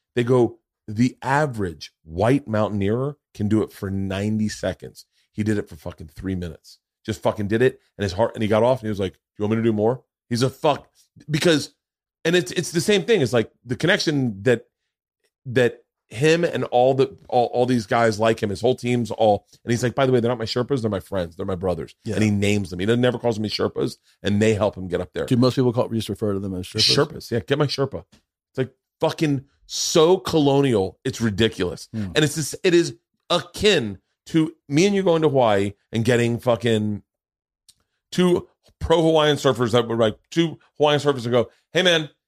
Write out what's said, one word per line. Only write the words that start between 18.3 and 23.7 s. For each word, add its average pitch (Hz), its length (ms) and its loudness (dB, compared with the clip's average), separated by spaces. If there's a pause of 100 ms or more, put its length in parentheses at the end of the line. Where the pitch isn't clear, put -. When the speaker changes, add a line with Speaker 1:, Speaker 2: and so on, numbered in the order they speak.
Speaker 1:
him, 107 80 -2
his 98 120 -8
whole 127 140 2
team's 120 360 -2
all, 107 340 2 (180)
and 110 80 -6
he's 120 120 0
like, 120 120 -2
"By 139 120 2
the 131 40 0
way, 127 80 4
they're 117 120 0
not 123 80 -4
my 113 60 -6
Sherpas, 123 360 -2
they're 110 80 -2
my 98 100 -2
friends, 87 360 -6
they're 95 100 -8
my 95 100 -4
brothers." 87 400 -4 (100)
Speaker 2:
Yeah. 110 100 -6
Speaker 1:
And 101 80 2
he 107 80 4
names 101 400 0
them. 90 80 -8
He 92 80 -4
doesn't, 120 140 2
never 123 180 0
calls 120 160 -2
them 110 80 -4
his 104 100 -4
Sherpas, - 440 -4 (260)